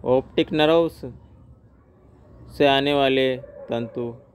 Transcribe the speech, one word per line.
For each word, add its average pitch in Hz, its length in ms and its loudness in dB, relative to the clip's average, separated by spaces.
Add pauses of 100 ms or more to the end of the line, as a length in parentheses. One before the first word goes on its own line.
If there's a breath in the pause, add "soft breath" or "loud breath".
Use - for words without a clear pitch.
optic 131 480 0
nerves 156 520 2 (1500)
से 143 100 2
आने 139 260 2
वाले 135 440 0
तंतु 120 760 -8 (200)